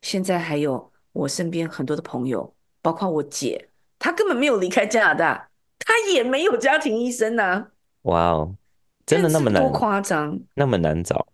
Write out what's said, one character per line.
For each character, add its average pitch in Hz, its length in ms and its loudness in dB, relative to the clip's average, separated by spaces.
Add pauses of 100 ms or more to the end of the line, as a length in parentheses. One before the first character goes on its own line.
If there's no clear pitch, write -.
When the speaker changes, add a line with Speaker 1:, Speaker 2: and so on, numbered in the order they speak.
Speaker 1:
现 - 200 -4
在 185 180 0
还 165 180 -4
有 147 340 -4 (220)
我 143 140 -4
身 170 220 -4
边 165 200 -4
很 147 160 -6
多 147 100 -2
的 - 60 -6
朋 123 260 -6
友， 110 260 -4 (280)
包 165 100 2
括 180 160 -4
我 156 160 -2
姐， - 460 -6 (300)
她 330 120 -2
根 403 160 0
本 330 80 0
没 262 120 0
有 247 100 2
离 185 100 0
开 202 180 2
加 220 200 2
拿 160 80 4
大， 151 340 0 (300)
她 - 160 0 (180)
也 277 120 4
没 262 200 0
有 349 140 2
家 277 220 2
庭 269 180 -2
医 240 140 -2
生 233 280 -2
啊。 196 280 0 (340)
Speaker 2:
哇 85 300 2
哦， 82 240 -2 (500)
真 165 160 4
的 170 80 4
那 156 100 2
么 131 100 2
难， 98 120 4
Speaker 1:
看 - 20 4
是 - 40 2
不 - 0 -
是 73 40 0
多 - 80 -4
夸 202 220 0
张？ 160 380 -4 (140)
Speaker 2:
那 143 120 0
么 120 120 2
难 82 260 0
找？ - 300 -2